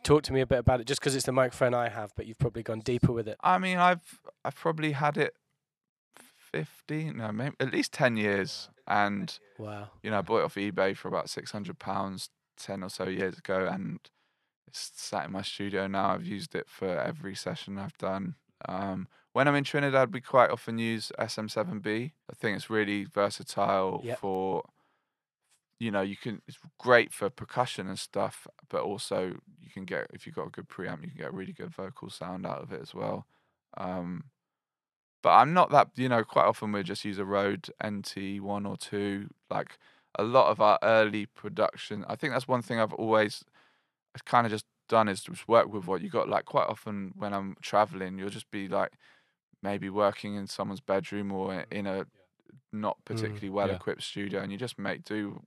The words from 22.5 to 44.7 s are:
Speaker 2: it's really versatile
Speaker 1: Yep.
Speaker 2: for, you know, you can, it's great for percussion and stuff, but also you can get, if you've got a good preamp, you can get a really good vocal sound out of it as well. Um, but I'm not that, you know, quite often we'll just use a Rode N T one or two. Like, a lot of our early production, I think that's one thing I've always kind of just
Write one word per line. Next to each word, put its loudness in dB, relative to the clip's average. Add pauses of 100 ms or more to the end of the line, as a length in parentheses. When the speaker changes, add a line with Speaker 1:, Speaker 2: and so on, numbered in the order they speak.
Speaker 2:
it's -8
really 0
versatile 0
Speaker 1:
Yep. -6
Speaker 2:
for, -2 (1160)
you -4
know, 0
you -4
can, -10
it's -18 (220)
great 6
for -2
percussion -4
and -8
stuff, -6 (220)
but -2
also -4 (220)
you -20
can -12
get, -6
if -18
you've -16
got -6
a -12
good -14
preamp, -8
you -12
can -16
get -8
a -8
really -10
good -12
vocal -12
sound -10
out -8
of -14
it -10
as -16
well. -6 (500)
Um, -8 (880)
but 6
I'm 10
not 6
that, 8
you 0
know, 4
quite 4
often 2
we'll -2
just -6
use -4
a -2
Rode 0 (100)
N -6
T -8
one -4
or -6
two. -4 (220)
Like, -4 (400)
a 2
lot 8
of 4
our 8
early 6
production, -4
I -2
think -4
that's -2
one 2
thing 0
I've 2
always 4 (800)
kind 4
of -4
just -4 (240)